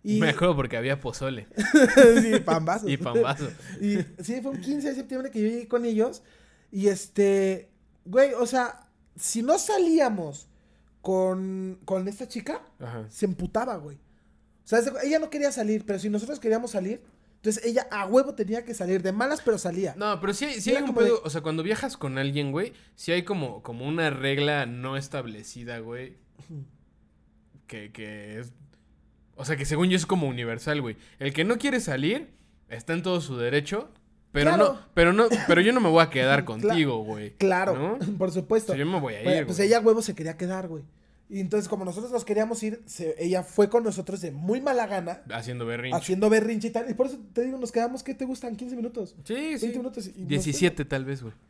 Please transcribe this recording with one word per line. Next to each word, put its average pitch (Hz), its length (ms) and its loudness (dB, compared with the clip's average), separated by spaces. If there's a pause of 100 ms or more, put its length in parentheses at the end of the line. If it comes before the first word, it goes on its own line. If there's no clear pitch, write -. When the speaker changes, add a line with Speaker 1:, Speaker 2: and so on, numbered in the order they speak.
Speaker 1:
Y 214 200 0
Speaker 2:
Me 160 80 4
acuerdo 170 260 2
porque 123 220 -2
había 131 240 -2
pozole. 127 460 -8 (100)
Speaker 1:
<laughs> 247 640 10
Sí, 226 240 4
pambazo. 165 420 2
Speaker 2:
Y 139 80 2
pambazo. 139 540 0 (320)
Speaker 1:
Y 202 160 0 (260)
sí, 240 180 -6
fue 269 100 -6
un 233 100 -10
quince 277 280 -4
de 262 60 -4
septiembre 262 340 -8
que 214 120 -4
yo 208 80 2
llegué 233 180 -6
con 240 160 0
ellos. 226 400 0 (480)
Y 196 160 0
este, 196 800 2 (360)
güey, 254 280 4
o 240 120 0
sea, 247 420 -4 (300)
si - 260 -4
no 320 160 4
salíamos 277 880 0 (540)
con, 190 840 -2
con 190 220 -2
esta 208 200 -10
chica, 285 340 -8 (180)
Speaker 2:
Ajá. 117 300 -12
Speaker 1:
se - 160 -2
emputaba, 202 520 -4
güey. 147 200 -14
O - 720 -20
sea, 226 100 4
ese-, 254 120 0 (120)
ella 302 160 2
no 311 100 -2
quería 285 220 0
salir, 214 340 -2
pero 196 140 -4
si 208 100 -4
nosotros 226 300 -4
queríamos 226 320 0
salir, 202 300 -4 (340)
entonces 214 300 -2
ella 240 260 0
a 202 140 -4
huevo 269 300 4
tenía 226 300 -4
que 240 80 -10
salir, 185 280 0
de 185 100 -2
malas, 262 320 -2
pero 214 140 4
salía. 170 400 -4
Speaker 2:
No, 208 220 -2
pero 190 140 -2
sí, 269 120 -4 (140)
sí 202 120 0
Speaker 1:
Era 277 80 4
Speaker 2:
hay 294 40 -2
un 262 60 -2
Speaker 1:
como 233 120 2
de 214 60 6
Speaker 2:
pedo, 226 160 2
o 160 60 -6
sea, 151 120 -4
cuando 160 220 -4
viajas 214 340 -4
con 135 200 -6
alguien, 139 340 -2
güey, 202 220 -4 (220)
sí - 160 -6
hay 175 120 2
como, 135 400 -6
como 120 240 -10
una 160 220 0
regla 139 560 0
no 123 320 -8
establecida, 120 840 -10
güey, 123 380 -12 (220)
Speaker 1:
Ujú. 143 260 -14 (1000)
Speaker 2:
que, 107 240 -16
que 107 480 -14
es, 123 120 -14 (840)
o 135 100 -12
sea, 156 100 -2
que 139 100 -6
según 156 240 2
yo 180 60 4
es 165 100 0
como 175 220 0
universal, 123 540 -4
güey. 113 160 -6 (200)
El 135 160 -4
que 156 120 0
no 233 120 0
quiere 262 220 0
salir 165 500 -2 (380)
está 117 260 -8
en 175 100 -4
todo 180 180 0
su 135 160 -8
derecho, 147 520 -2 (440)
pero 143 200 4
Speaker 1:
Claro. 196 200 4
Speaker 2:
no, - 60 -10 (140)
pero 170 200 6
no, 226 140 6 (200)
pero 175 140 6
yo 214 100 6
no 254 80 4
me 196 100 4
voy 165 140 8
a 160 60 4
quedar 135 320 4
Speaker 1:
<laughs> - 20 -8
Cla-, - 20 -8
Speaker 2:
contigo, 127 600 0
güey, 107 320 -10
Speaker 1:
claro, 190 400 2
Speaker 2:
¿no? 185 220 -4
Speaker 1:
<laughs> 196 180 -4
por 180 140 0
supuesto. 214 420 0
Speaker 2:
O - 20 0
sea, 139 100 0
yo 175 60 0
me 185 80 0
voy 123 160 -4
a 107 80 -10
Speaker 1:
Pues, - 160 4
Speaker 2:
ir, 143 60 0
Speaker 1:
pues 170 120 -4
Speaker 2:
güey. 196 120 4
Speaker 1:
ella 233 80 6
a 226 40 2
huevo 220 200 4
se 214 120 -6
quería 160 240 -6
quedar, 185 300 -6
güey. 156 160 -10 (480)
Y 196 100 -8
entonces, 190 280 -2
como 196 160 -4
nosotros 208 260 -8
nos 233 140 -2
queríamos 220 380 -2
ir, 220 240 -6
se, 156 360 -6
ella 180 200 0
fue 202 260 2
con 233 140 4
nosotros 190 360 -4
de 165 120 -8
muy 185 300 -2
mala 254 260 0
gana. 180 340 -4 (100)
Speaker 2:
Haciendo 117 320 -6
berrinche. 120 320 -4
Speaker 1:
Haciendo 185 320 2
berrinche 220 420 2
y - 20 -6
tal. 233 180 -4
Y 214 60 -4
por 262 100 2
eso 262 140 -8 (140)
te 233 120 0
digo, 262 140 -6
nos 233 120 -6
quedamos, 233 300 -2
¿qué 269 140 -8
te 262 100 -6
gustan? 247 300 -8
¿Quince 254 200 -10
minutos? 233 400 -8 (100)
Speaker 2:
Sí, 220 100 -6 (240)
sí. 220 80 -2
Speaker 1:
Veinte 240 100 -6
minutos 247 300 -8
y 190 140 -16
nos 143 60 -8
Speaker 2:
Diecisiete 147 580 0
tal 135 200 -4
vez, 135 160 -8
güey. 113 140 -14 (140)